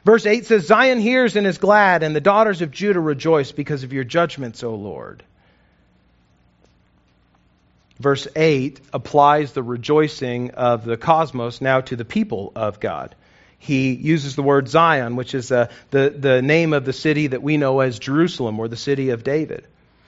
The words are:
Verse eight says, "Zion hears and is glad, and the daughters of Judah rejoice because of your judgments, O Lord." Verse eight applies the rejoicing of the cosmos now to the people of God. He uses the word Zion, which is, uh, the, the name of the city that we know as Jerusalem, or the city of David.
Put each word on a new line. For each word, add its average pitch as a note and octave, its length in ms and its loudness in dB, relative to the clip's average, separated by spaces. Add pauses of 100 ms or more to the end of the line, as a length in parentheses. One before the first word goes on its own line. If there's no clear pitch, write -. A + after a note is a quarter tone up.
Verse G#3+ 220 6
eight A3 200 0
says, G#3 220 2
"Zion A#3+ 320 4
hears A#3+ 360 2
and G3+ 120 0
is F3+ 100 -2
glad, G3 460 4
and D#3 120 -2
the D3+ 60 -2
daughters G3+ 400 2
of D3+ 100 -4
Judah F#3+ 280 -2
rejoice D3+ 520 0
because C#3+ 320 -6
of B2+ 100 -12
your C3+ 100 -4
judgments, C3 600 -4
O A2+ 120 -6
Lord." C#2 480 -12 (2750)
Verse C3+ 360 0
eight D3+ 460 0 (100)
applies C#3+ 640 2
the C3+ 100 -6
rejoicing B2 880 -2
of A#2+ 320 0
the A#2 140 -4
cosmos C3 640 -2
now C3 200 2
to C3 140 -8
the A#2 80 -8
people A2+ 520 -6
of G#2+ 240 -4
God. D#2 360 -8 (440)
He C3 340 -2
uses C#3+ 420 -2
the D3 60 -4
word C#3 260 2
Zion, C#3+ 480 2
which B2+ 200 -6
is, B2 160 -6
uh, A#2+ 160 2 (240)
the, C#3 180 2
the C3+ 320 2
name D#3 320 2
of C#3 100 0
the B2+ 100 -4
city D3+ 340 0
that B2+ 160 -6
we C#3+ 140 0
know C3+ 220 0
as B2+ 200 -2
Jerusalem, C3+ 600 -2
or A2+ 80 -4
the A#2 80 -12
city C3+ 360 -2
of A2 120 -6
David. D3 420 -4 (420)